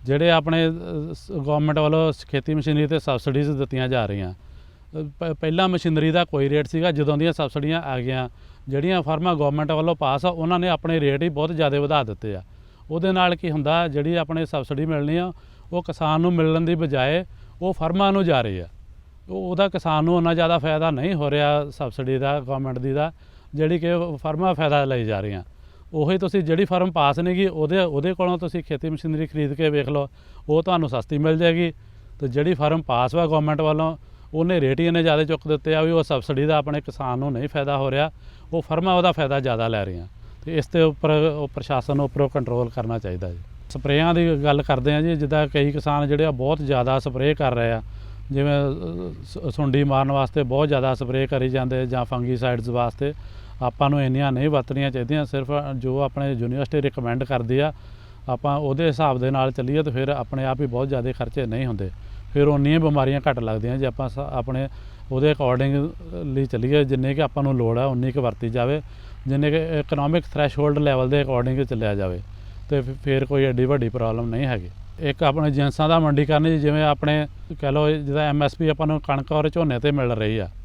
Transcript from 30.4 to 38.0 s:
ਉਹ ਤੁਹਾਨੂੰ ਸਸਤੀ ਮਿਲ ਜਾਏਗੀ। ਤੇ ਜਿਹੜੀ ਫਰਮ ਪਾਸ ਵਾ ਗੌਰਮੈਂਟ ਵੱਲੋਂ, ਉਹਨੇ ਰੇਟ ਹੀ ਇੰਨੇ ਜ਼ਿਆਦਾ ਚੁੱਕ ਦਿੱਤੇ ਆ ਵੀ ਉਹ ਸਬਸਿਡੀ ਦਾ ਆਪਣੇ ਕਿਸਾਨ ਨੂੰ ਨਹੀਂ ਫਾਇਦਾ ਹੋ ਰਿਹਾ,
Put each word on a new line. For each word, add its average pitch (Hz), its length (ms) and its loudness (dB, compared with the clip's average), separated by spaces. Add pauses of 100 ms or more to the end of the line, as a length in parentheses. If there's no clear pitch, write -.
ਉਹ 156 140 4
ਤੁਹਾਨੂੰ 170 260 0
ਸਸਤੀ 135 300 -2
ਮਿਲ 160 200 2
ਜਾਏਗੀ। 165 340 2 (480)
ਤੇ 139 80 -4
ਜਿਹੜੀ 147 260 2
ਫਰਮ 151 280 2
ਪਾਸ 123 320 0
ਵਾ 170 120 2
ਗੌਰਮੈਂਟ 151 340 2
ਵੱਲੋਂ, 156 360 2 (380)
ਉਹਨੇ 170 260 2
ਰੇਟ 135 200 2
ਹੀ 170 60 4
ਇੰਨੇ 170 160 4
ਜ਼ਿਆਦਾ 156 220 4
ਚੁੱਕ 156 240 -4
ਦਿੱਤੇ 156 260 0
ਆ 156 80 2
ਵੀ 160 80 2
ਉਹ 165 120 4
ਸਬਸਿਡੀ 139 440 0
ਦਾ 156 100 4
ਆਪਣੇ 147 240 0
ਕਿਸਾਨ 127 380 -6
ਨੂੰ 143 140 -2
ਨਹੀਂ 131 160 -4
ਫਾਇਦਾ 143 280 -2
ਹੋ 135 140 0
ਰਿਹਾ, 143 200 0 (420)